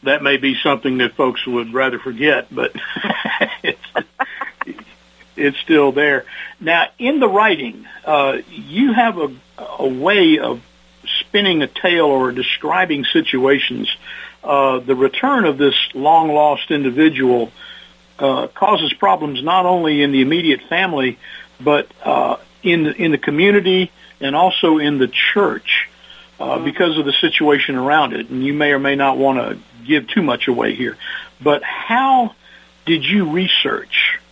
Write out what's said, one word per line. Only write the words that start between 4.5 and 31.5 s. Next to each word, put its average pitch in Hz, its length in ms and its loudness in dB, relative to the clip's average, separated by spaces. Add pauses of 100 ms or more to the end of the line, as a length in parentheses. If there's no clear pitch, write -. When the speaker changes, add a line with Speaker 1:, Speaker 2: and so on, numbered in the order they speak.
Speaker 1:
it's 139 220 -2
still 147 340 4
there. 143 340 0 (340)
Now, 165 280 0 (120)
in 277 200 -2
the 254 80 2
writing, 190 580 0 (200)
uh, 143 320 0 (120)
you 196 440 -2
have 226 240 2
a, 147 140 -4 (480)
a 135 80 -2
way 156 520 4
of 123 220 -6 (580)
spinning 190 420 0
a 131 60 -2
tale 170 380 0
or 131 260 2
describing 151 760 -2
situations. 135 880 0 (500)
Uh, 135 360 2
the 123 160 -2
return 208 500 0
of 143 120 0
this 139 180 2 (180)
long-lost 151 760 2
individual, 131 800 2 (680)
uh, 131 280 0
causes 190 460 0
problems 151 500 0
not 180 220 2
only 165 360 2
in 143 100 2
the 135 100 4
immediate 151 420 2
family, 156 540 -2 (420)
but, 143 280 2 (160)
uh, 139 340 0 (260)
in 170 200 2
the, 151 120 -2
in 170 160 0
the 143 60 0
community 185 720 2 (280)
and 139 160 -4
also 165 440 4
in 147 200 0
the 131 80 4
church, - 840 -2 (500)
uh, 131 180 -4
Speaker 2:
Mm-hmm. - 80 -6
Speaker 1:
because 156 340 0
of 147 60 0
the 139 80 -2
situation 147 600 2
around 135 380 0
it. 120 160 -8
And 127 160 -6
you 143 80 -2
may 147 180 0
or 139 80 2
may 139 160 0
not 135 220 0
wanna 131 400 0 (280)
give 143 220 0
too - 140 -2
much 127 260 -2
away 120 280 0
here. 120 200 -6 (460)
But 147 220 2